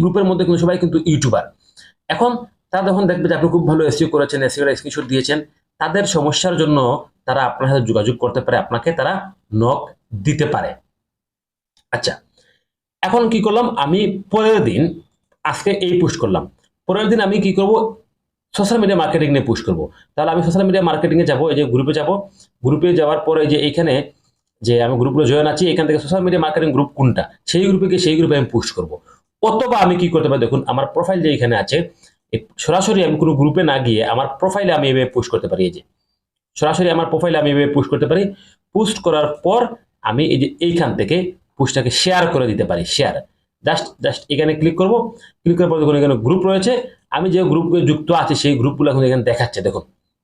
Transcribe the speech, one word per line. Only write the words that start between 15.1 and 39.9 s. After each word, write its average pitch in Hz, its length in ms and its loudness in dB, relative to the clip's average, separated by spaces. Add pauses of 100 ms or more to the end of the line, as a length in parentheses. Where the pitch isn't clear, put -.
আজকে 151 260 -2 (140)
এই 180 160 0
পোস্ট - 220 0
করলাম, 101 200 0 (440)
পরের 202 240 0
দিন 226 160 2
আমি 202 80 0 (100)
কি 196 140 0
করব? 196 140 2 (800)
সোশ্যাল 208 280 0
মিডিয়া 196 200 2
মার্কেটিং 151 340 0
নিয়ে 131 140 0
পোস্ট - 180 -2
করব। 85 140 -2 (320)
তাহলে 156 200 -2
আমি 175 140 0
সোশ্যাল 190 200 2
মিডিয়া 190 220 2
মার্কেটিংয়ে 156 420 2
যাব, 131 100 0 (100)
এই 135 80 0
যে 147 40 4 (100)
গ্রুপে 139 260 2
যাব, 147 100 -2 (560)
গ্রুপে 151 240 2 (100)
যাওয়ার 151 280 0
পরে 160 140 2 (100)
যে 147 60 2 (100)
এইখানে 156 260 0 (680)
যে 113 120 2 (120)
আমি 131 160 0
গ্রুপগুলো 139 300 2
জয়েন 151 220 2
আছি, 165 100 -2 (100)
এখান 160 140 0
থেকে 151 160 2
সোশ্যাল 175 220 0
মিডিয়া 180 200 2
মার্কেটিং 156 300 0
গ্রুপ 180 220 0
কোনটা, 127 260 2 (260)
সেই 180 200 2
গ্রুপে 185 220 2
গিয়ে 185 140 0
সেই 156 140 2
গ্রুপে 160 200 2
আমি 127 140 -2
পোস্ট 110 240 -2
করব। 85 140 -8 (520)
অথবা 226 320 0 (100)
আমি 180 160 2
কি 175 120 0
করতে 156 160 2
পারি, 131 160 0
দেখুন 131 140 0 (120)
আমার 135 220 -2
প্রোফাইল 175 320 -2
যে 156 100 2
এখানে 117 280 0
আছে, 131 140 -2 (560)
এই 113 60 -2 (260)
সরাসরি 190 420 2
আমি 151 140 0
কোনো 160 180 2
গ্রুপে 147 220 2 (100)
না 135 40 0 (100)
গিয়ে 113 160 2 (120)
আমার 131 140 -2 (120)
প্রোফাইলে 190 380 0
আমি 143 140 0
এভাবে 131 240 2
পোস্ট 120 180 -2
করতে 107 180 -2
পারি। 95 180 -2
এই 82 60 -12
যে - 60 -18 (800)
সরাসরি 180 360 0
আমার 160 160 -2
প্রোফাইলে 165 300 0
আমি 143 120 2
এভাবে 143 220 2
পোস্ট 135 180 0
করতে 127 180 0
পারি। 190 120 2 (520)
পোস্ট 214 300 0
করার 151 220 2 (180)
পর 226 160 2 (480)